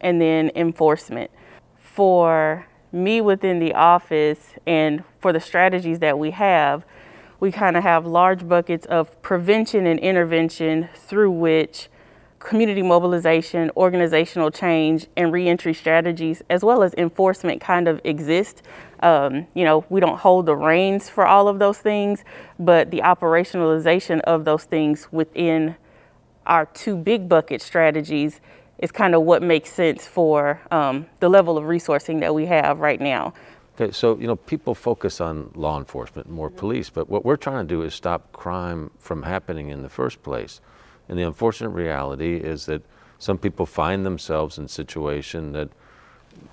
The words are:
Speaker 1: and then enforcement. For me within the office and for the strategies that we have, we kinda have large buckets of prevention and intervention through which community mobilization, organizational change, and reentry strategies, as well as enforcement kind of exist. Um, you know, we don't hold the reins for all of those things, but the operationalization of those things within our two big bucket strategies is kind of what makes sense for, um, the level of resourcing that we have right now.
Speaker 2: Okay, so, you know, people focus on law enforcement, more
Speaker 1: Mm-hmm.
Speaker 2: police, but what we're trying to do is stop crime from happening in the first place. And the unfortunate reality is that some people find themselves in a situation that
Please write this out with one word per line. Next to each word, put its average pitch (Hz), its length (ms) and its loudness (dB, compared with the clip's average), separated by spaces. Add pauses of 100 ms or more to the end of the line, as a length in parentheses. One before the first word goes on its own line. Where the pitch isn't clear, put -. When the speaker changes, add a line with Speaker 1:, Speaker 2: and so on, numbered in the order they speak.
Speaker 1:
and 175 180 2
then 160 340 2
enforcement. 160 760 0 (480)
For 170 880 2 (260)
me 196 280 0
within 196 380 0
the 165 160 -2
office 156 800 2 (120)
and 156 380 0 (160)
for 185 120 2
the 160 80 0
strategies 180 600 0
that 147 180 2
we 156 140 -4
have, 170 520 2 (560)
we 196 120 0
kinda 185 280 0
have 170 260 2
large 180 400 2
buckets 170 400 -2
of 165 360 -2
prevention 196 640 0
and 165 140 2
intervention 165 960 0
through 202 360 0
which 165 580 0 (500)
community 214 440 0
mobilization, 175 960 2
organizational 170 720 2
change, 160 560 0 (100)
and 170 160 0
reentry 175 420 0
strategies, 165 720 0
as 175 140 0
well 226 200 4
as 185 120 2
enforcement 180 680 0
kind 175 280 0
of 156 160 -2
exist. 160 580 -2 (380)
Um, 147 520 2
you 175 120 -2
know, 156 240 4
we 190 120 0
don't 175 180 2
hold 185 280 4
the 156 80 4
reins 180 540 2
for 196 180 2
all 202 220 6
of 196 100 -2
those 202 200 2
things, 208 460 -2 (340)
but 170 320 4
the 170 100 -4
operationalization 165 1200 2
of 160 240 0
those 156 200 0
things 151 460 -2
within 160 640 -2 (720)
our 160 200 2
two - 300 -8
big 185 320 -2
bucket 156 320 2
strategies 151 800 -2 (380)
is - 140 -6
kind 185 220 2
of 165 80 6
what 160 200 4
makes 165 300 0
sense 165 340 -2
for, 151 540 0 (100)
um, 147 360 -2 (140)
the 180 100 2
level 175 260 6
of 151 80 -4
resourcing 160 560 -2
that 156 140 0
we 156 120 -2
have 147 320 0
right 151 220 -2
now. 131 320 -4 (420)
Speaker 2:
Okay, 107 160 -4
so, 113 280 0
you 117 80 -8
know, 117 100 -2
people - 380 -8
focus - 460 -6
on 78 340 -8
law 76 240 -4
enforcement, - 500 -14
more 80 200 -10
Speaker 1:
Mm-hmm. - 100 -16
Speaker 2:
police, 113 320 -6
but 78 180 -8
what 101 160 -4
we're 139 120 0
trying 131 300 -8
to 82 80 -6
do 82 80 -4
is 78 120 -8
stop - 380 -6
crime 87 640 -10
from 80 240 -10
happening 80 480 -8
in 71 120 -12
the 67 60 -14
first - 340 -8
place. 64 380 -12 (480)
And 90 80 -10
the 87 60 -4
unfortunate 110 480 -4
reality 80 640 -6
is 80 300 -10
that 78 160 -8 (360)
some 98 200 -6
people 92 260 -4
find 92 400 -4
themselves 80 540 -6
in 76 60 -12
a 67 40 -16
situation 73 840 -10
that 76 160 -8 (840)